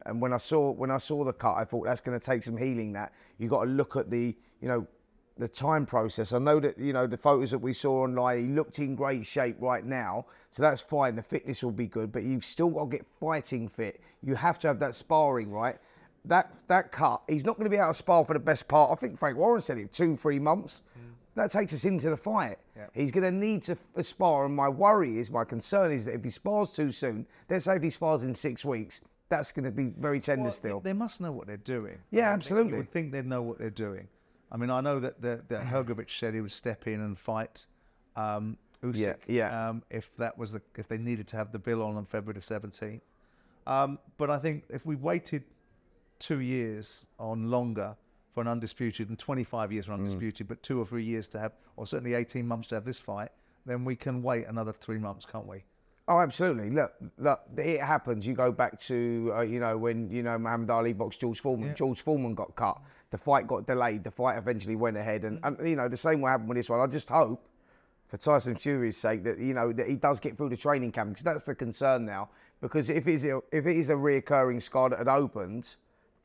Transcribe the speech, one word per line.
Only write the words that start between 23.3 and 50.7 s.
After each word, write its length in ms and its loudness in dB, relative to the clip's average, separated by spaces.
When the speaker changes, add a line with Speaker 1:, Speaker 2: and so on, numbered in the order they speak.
Speaker 1:
need 340 0
to 140 -4
f-, 80 -2
spar, 400 2
and 120 0
my 120 4
worry 500 6
is, 120 -4
my 140 0
concern 480 2
is 140 -2
that 80 -4
if 100 -4
he 60 -4
spars 420 0
too 180 0
soon, 380 -4
let's 160 0
say 120 4
if 60 0
he 80 2
spars 340 0
in 100 -2
six 300 -6
weeks, 380 -4
that's 240 0
gonna 180 -4
be 200 -2
very 280 -2
tender 260 0
Speaker 2:
Well, 80 0
Speaker 1:
still. 280 -6
Speaker 2:
they 120 -4
must 280 -4
know 100 -6
what 160 -10
they're 100 -10
doing. 420 -8
Speaker 1:
Yeah, 120 4
Speaker 2:
I 80 4
mean, 40 2
Speaker 1:
absolutely. 380 2
Speaker 2:
you 60 0
would 120 -6
think 220 -4
they'd 120 -4
know 180 -2
what 160 -6
they're 120 -6
doing. 380 -6
I 60 -10
mean, 140 -2
I 100 2
know 180 0
that, 240 -4
that, 280 -4
that 120 -4
Hrgovic 480 -4
said 240 -4
he 60 -2
would 100 -6
step 380 -8
in 140 -4
and 140 -4
fight, 500 -6
um, 400 -4
Usyk, 140 -2
Speaker 1:
Yeah, 180 0
yeah. 400 0
Speaker 2:
um, 220 -6
if 260 -8
that 200 -4
was 140 -8
the, 120 -10
if 140 -10
they 100 -4
needed 300 -4
to 80 -10
have 160 -4
the 60 -6
bill 240 -2
on, 140 -4
on 100 -6
February 340 -6
the 40 -14
seventeenth. 580 -8
Um, 320 2
but 140 0
I 80 0
think 320 -4
if 160 -10
we 100 -4
waited 480 -2
two 220 -2
years 640 -4
on 320 -4
longer 440 0
for 80 -4
an 80 -2
undisputed 640 -4
and 80 -8
twenty-five 540 -4
years 140 -4
for 60 -10
Speaker 1:
Mm. 60 -6
Speaker 2:
undisputed, 500 -4
but 140 -12
two 180 -2